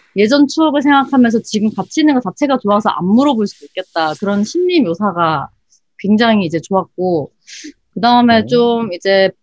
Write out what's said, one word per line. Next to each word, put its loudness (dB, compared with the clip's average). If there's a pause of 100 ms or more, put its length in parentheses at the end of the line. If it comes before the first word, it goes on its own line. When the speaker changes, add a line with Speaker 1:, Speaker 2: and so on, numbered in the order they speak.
(160)
Speaker 1:
예전 4
추억을 0
생각하면서 2
지금 -4
같이 -6
있는 2
것 -2
자체가 -2
좋아서 0
안 -4
물어볼 2
수도 -18
있겠다. -6
그런 -2
심리 -2
묘사가 -2 (500)
굉장히 2
이제 -4
좋았고, -4 (640)
그다음에 4
Speaker 2:
네. -4
Speaker 1:
좀 0
이제 2 (120)